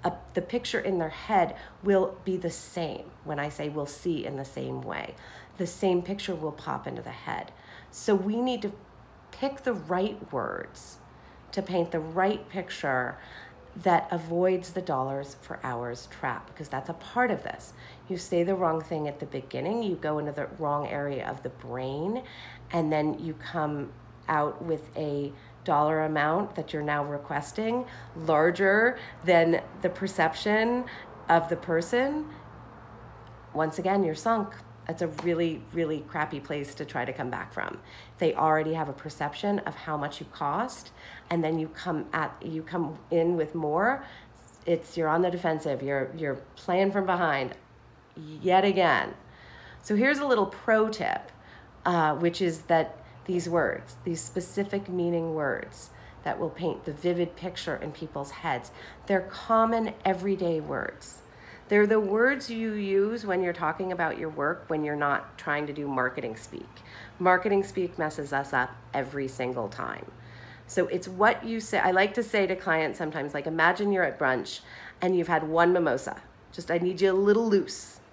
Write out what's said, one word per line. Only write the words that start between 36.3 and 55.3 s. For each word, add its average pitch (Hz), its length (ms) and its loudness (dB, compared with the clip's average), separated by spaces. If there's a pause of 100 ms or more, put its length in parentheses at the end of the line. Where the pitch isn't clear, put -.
place 143 360 -6
to 147 100 -8
try 127 200 -4
to 131 80 -6
come - 160 -4
back - 240 -8
from. - 260 -6 (380)
They 165 160 4
already 156 400 4
have 156 160 -2
a 139 40 -6
perception 156 640 -2
of - 160 -6
how 156 220 -6
much 143 220 -6
you - 120 -12
cost, 170 600 -4 (380)
and 165 140 0
then 160 160 0
you 156 80 -2
come 156 460 -4
at, 160 280 0
you 160 220 -6
come 160 340 -4 (140)
in 170 240 4
with 156 180 0
more. 175 500 2 (600)
It's, 170 320 0
you're 160 120 2
on 165 120 4
the 180 100 4
defensive. 156 520 -2
You're, 135 340 -2
you're 143 240 -4 (140)
playing 190 360 2
from 196 140 0
behind 160 500 2 (600)
yet 160 500 2
again. 165 480 4 (680)
So 208 140 -2
here's 269 240 4
a 294 60 -2
little 233 220 4
pro 220 420 4
tip, - 420 -4 (540)
uh, 160 300 4
which 170 260 2
is 165 220 0
that 165 340 2 (300)
these 175 200 0
words, 165 560 0
these 170 160 -2
specific 196 720 -4
meaning 170 460 0